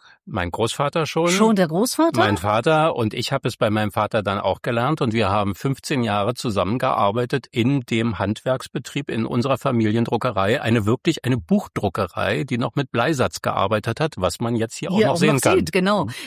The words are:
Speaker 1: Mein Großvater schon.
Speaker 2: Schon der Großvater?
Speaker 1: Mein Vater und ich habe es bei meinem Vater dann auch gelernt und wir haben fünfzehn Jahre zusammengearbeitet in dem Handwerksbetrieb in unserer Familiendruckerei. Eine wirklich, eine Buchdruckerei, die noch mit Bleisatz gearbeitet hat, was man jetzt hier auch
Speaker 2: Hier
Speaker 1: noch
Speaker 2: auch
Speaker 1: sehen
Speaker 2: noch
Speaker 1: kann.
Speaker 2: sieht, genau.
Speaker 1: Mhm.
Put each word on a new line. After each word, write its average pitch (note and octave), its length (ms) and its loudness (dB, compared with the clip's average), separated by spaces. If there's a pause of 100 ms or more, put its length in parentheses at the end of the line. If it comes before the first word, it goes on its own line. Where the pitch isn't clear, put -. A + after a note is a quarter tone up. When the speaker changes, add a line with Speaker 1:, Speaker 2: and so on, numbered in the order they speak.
(260)
Speaker 1:
Mein F2+ 240 -4
Großvater C#3+ 540 -2
schon. E3 240 0
Speaker 2:
Schon G#3+ 280 4
der F#3 120 2
Großvater? A#3 500 0
Speaker 1:
Mein G#2 200 2
Vater D#3 580 2
und A2+ 160 0
ich - 180 -6
habe C3+ 160 -2
es B2 120 -6
bei A#2 100 2
meinem G#2+ 240 0
Vater G#2+ 300 0
dann G2 160 0
auch F#2+ 240 -2
gelernt B2+ 400 0
und B2 100 2
wir G#2+ 160 2
haben G2+ 260 2
fünfzehn C3+ 480 -2
Jahre G#2 300 0
zusammengearbeitet A2 1160 0
in B2+ 320 2
dem A2+ 360 -2
Handwerksbetrieb C3 920 -4
in A2+ 160 -2
unserer C3 320 0
Familiendruckerei. A2+ 1040 0
Eine A2+ 240 2
wirklich, B2+ 400 0
eine B2+ 100 0
Buchdruckerei, G2+ 1080 -2
die B2+ 120 -4
noch B2 180 -2
mit C#3 160 -2
Bleisatz B2 520 0
gearbeitet G#2 580 -2
hat, D#3 160 -2
was - 240 -2
man A#2 160 -2
jetzt A2+ 200 -4
hier - 160 -6
auch F3+ 40 0
Speaker 2:
Hier G#3+ 120 4
Speaker 1:
noch - 60 2
Speaker 2:
auch - 40 -2
Speaker 1:
sehen D3+ 180 4
Speaker 2:
noch B2+ 60 0
Speaker 1:
kann. G2 160 4
Speaker 2:
sieht, A2 140 -2
genau. F#3+ 340 2
Speaker 1:
Mhm. G#2+ 40 -8 (160)